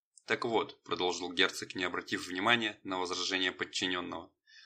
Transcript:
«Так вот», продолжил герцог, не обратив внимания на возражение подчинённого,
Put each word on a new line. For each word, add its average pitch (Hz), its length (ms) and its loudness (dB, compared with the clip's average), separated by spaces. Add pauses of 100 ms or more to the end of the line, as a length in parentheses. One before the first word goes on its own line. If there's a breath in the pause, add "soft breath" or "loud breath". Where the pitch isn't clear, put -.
(260)
«Так - 180 0
вот», 110 400 0
продолжил 87 480 0
герцог, 92 420 0
не 92 100 -2
обратив 90 420 -2
внимания 107 560 2
на 92 160 -4
возражение 90 540 0
подчинённого, 90 800 -2 (340 loud breath)